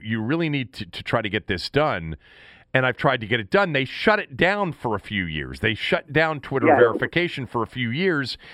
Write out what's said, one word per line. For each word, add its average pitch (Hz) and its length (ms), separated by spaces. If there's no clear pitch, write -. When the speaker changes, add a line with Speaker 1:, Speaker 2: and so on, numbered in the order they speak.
Speaker 1:
you 110 160
really 156 300
need 139 240
to, 110 120
to - 160
try - 200
to 107 80
get 101 180
this 90 220
done," 98 460
and 131 100
I've 127 140
tried 131 240
to 110 40
get 113 140
it 104 100
done. 196 220
They 135 140
shut - 320
it 139 180
down 185 360
for 117 220
a 98 60
few 98 240
years. 73 360
They 110 140
shut - 380
down 156 280
Twitter 135 260
Speaker 2:
Yeah. 156 100
Speaker 1:
verification 127 720
for 117 160
a 110 40
few 120 240
years, 147 460